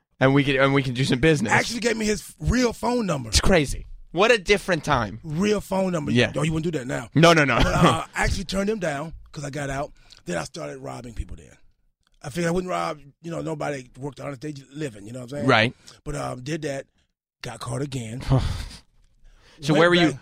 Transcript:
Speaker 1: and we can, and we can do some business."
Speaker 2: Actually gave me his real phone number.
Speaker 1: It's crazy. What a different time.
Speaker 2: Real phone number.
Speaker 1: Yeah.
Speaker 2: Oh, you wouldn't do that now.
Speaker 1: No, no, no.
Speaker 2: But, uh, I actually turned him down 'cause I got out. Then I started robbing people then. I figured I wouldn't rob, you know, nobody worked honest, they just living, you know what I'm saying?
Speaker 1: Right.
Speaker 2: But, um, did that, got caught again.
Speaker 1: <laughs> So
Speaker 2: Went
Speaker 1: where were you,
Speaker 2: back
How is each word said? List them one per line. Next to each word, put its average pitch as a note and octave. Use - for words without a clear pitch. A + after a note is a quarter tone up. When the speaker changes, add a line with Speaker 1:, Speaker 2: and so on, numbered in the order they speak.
Speaker 1:
and C3+
we C#3
can, C3+
and C3+
we C#3
can C3
do B2
some C#3
business." D#3
Speaker 2:
Actually A3+
gave A3+
me A3
his G#3
real A3
phone A#3+
number. C3+
Speaker 1:
It's -
crazy. E3
What G3+
a B3
different F3+
time. A2+
Speaker 2:
Real F#3+
phone F#3+
number. D3
Speaker 1:
Yeah. A#2
Speaker 2:
Oh, C#3+
you D#3+
wouldn't D#3+
do D3+
that A#2+
now. C3+
Speaker 1:
No, E3
no, D#3
no. B2
Speaker 2:
But, A#2+
uh, D#3
I F3+
actually G3+
turned G3
him A3
down D#3
'cause D3
I C#3+
got C#3
out. C#3
Then F3
I D#3
started D3
robbing B2+
people -
then. D2
I D3
figured E3+
I -
wouldn't F#3
rob, E3+
you E3
know, D3+
nobody D3
worked C3+
honest, C#3
they D3+
just C3+
living, B2
you A2+
know B2+
what B2
I'm C#3+
saying? B2
Speaker 1:
Right. C3
Speaker 2:
But, D3
um, C3
did D3
that, C#3
got A#2
caught B2+
again. B2+
Speaker 1:
<laughs> -
So D3+
Speaker 2:
Went D3+
Speaker 1:
where E3+
were F3
you, E3+
Speaker 2:
back C3